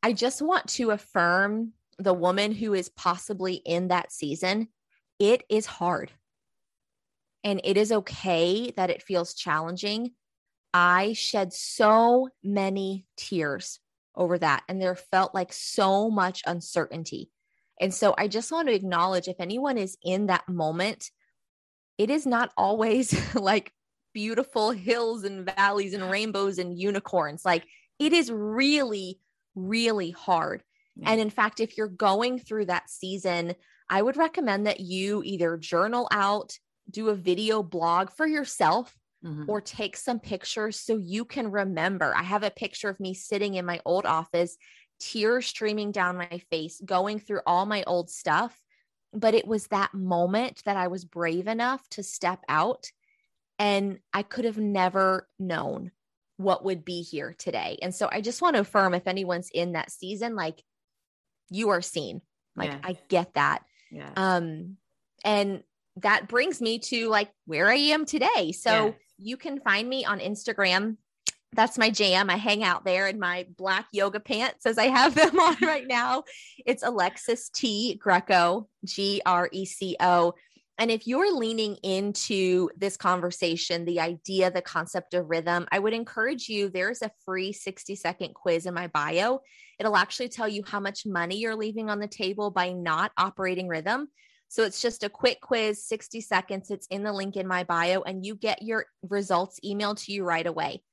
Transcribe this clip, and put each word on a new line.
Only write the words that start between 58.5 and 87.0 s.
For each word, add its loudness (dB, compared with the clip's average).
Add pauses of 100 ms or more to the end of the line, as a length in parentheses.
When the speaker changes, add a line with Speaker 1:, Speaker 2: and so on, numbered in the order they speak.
Speaker 1:
to 4
affirm 2
if -2
anyone's -4
in -2
that -6
season, -8
like, -6 (880)
you 0
are 2
seen. -6 (340)
Like, -4
Speaker 2:
Yes. -10
Speaker 1:
I -6 (100)
get 2
that. 2 (260)
Speaker 2:
Yes. -16
Speaker 1:
Um, 0 (480)
and 2 (320)
that 2
brings 0
me -2
to, -2
like, 2 (140)
where 2
I 6
am 4
today. 2
So 0
Speaker 2:
Yes. 4 (260)
Speaker 1:
you -8
can -8
find 0
me -4
on -2
Instagram. 0 (560)
That's 4
my 4
jam. 4
I 4
hang 0
out 2
there 2
in -4
my -4
black -2
yoga 0
pants -4
as 2
I 6
have 6
them 6
<laughs> 6
on 6
right 0
now. 0 (420)
It's 0
Alexis 0
T -2
Greco, 4 (160)
G -2
R 2
E -6
C -6
O. 6 (460)
And 2
if -2
you're 2
leaning -2
into 0
this -4
conversation, -2
the 0
idea, 0
the -2
concept -6
of 0
rhythm, 0
I 2
would 0
encourage -4
you, -2
there's -4